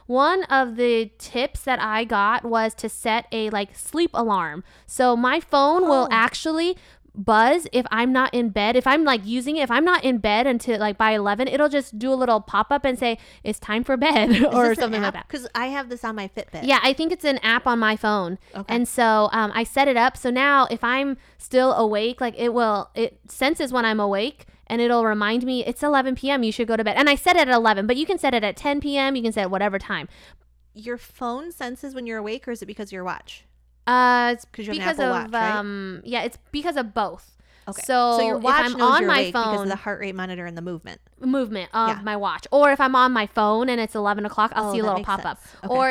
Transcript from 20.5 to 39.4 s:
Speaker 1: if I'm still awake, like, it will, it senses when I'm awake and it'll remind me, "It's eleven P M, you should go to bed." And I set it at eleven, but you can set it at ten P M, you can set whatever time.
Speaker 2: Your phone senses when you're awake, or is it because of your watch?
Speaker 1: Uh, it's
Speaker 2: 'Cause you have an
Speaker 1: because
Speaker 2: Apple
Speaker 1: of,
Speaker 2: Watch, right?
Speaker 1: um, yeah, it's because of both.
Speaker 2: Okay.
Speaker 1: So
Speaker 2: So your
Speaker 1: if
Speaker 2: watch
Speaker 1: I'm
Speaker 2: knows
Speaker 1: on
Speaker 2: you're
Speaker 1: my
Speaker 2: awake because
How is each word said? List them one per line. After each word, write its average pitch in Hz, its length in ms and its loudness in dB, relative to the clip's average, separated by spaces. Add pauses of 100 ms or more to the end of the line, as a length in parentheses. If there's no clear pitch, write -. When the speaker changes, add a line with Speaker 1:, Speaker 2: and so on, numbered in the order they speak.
Speaker 1:
if 233 140 -6
I'm 262 320 -2 (220)
still 254 360 2
awake, 220 460 0
like, 247 180 -4
it 240 160 -2
will, 214 400 0
it 226 240 -4 (100)
senses 277 440 -2
when 247 120 0
I'm 220 160 0
awake 202 460 -4 (220)
and 233 120 -2
it'll 240 240 2
remind 214 400 0
me, 254 200 -4
"It's - 180 -6
eleven 269 320 2
P 262 160 -4
M, 269 140 0
you 220 80 0
should 226 160 -4
go 226 80 0
to 220 80 -2
bed." 208 120 -2
And 285 140 4
I 277 60 4
set 359 200 2
it 302 120 4
at 254 60 4
eleven, 214 340 2
but 247 80 0
you 302 100 -2
can 370 120 0
set 269 160 0
it 220 100 0
at 202 120 -4
ten 285 240 -2
P 277 160 -4
M, 269 200 0
you 240 60 -4
can 226 100 -2
set 196 180 -2
whatever 196 300 0
time. 165 280 -8 (680)
Speaker 2:
Your 226 220 -10
phone 254 540 -10
senses 262 440 -10
when 254 120 -10
you're 226 120 -8
awake, 214 280 -8
or 247 60 -8
is 226 100 -12
it 185 40 -12
because 208 240 -12
of - 20 -18
your 185 120 -10
watch? - 400 -12 (420)
Speaker 1:
Uh, 247 480 4
it's 233 180 -10
Speaker 2:
'Cause 208 160 -14
you 214 60 -8
have - 20 -4
an - 20 -6
Speaker 1:
because 202 220 -2
Speaker 2:
Apple 254 160 0
Speaker 1:
of, 220 160 -8
Speaker 2:
Watch, - 0 - (100)
right? 214 140 0
Speaker 1:
um, 202 480 -8
yeah, 233 180 -4
it's 233 160 -8 (140)
because 294 240 -4
of 233 180 -4
both. 185 420 -6 (300)
Speaker 2:
Okay. - 160 -12
Speaker 1:
So 240 360 2
Speaker 2:
So 233 80 2
your 240 100 0
Speaker 1:
if 226 60 -6
Speaker 2:
watch 277 240 4
Speaker 1:
I'm 247 120 -2
Speaker 2:
knows 247 120 -2
Speaker 1:
on 302 100 4
Speaker 2:
you're 370 100 2
Speaker 1:
my 285 80 4
Speaker 2:
awake 269 140 0
because 233 200 0